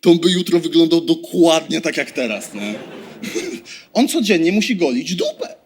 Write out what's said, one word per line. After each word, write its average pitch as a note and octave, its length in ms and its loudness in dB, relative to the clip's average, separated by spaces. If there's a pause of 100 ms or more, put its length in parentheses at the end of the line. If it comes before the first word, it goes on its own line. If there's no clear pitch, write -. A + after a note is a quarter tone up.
to F3 100 6
on E3+ 80 6
by F3 120 2
jutro F3+ 280 2
wyglądał E3 420 2
dokładnie E3 800 2
tak D3 160 -4
jak C#3 140 -6
teraz, G#2+ 420 -6
nie? G#2 200 -8 (580)
<laughs> - 640 -10
On B3 140 2
codziennie F#3+ 440 2
musi G#3+ 240 0
golić D#3 400 -2
dupę. D5 400 -6 (100)